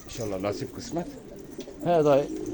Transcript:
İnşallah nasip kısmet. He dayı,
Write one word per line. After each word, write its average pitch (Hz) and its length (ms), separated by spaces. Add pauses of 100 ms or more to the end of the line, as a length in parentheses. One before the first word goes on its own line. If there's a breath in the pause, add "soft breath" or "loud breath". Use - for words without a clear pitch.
İnşallah 101 360
nasip 101 340
kısmet. 147 320 (800)
He 165 200
dayı, 143 200 (300)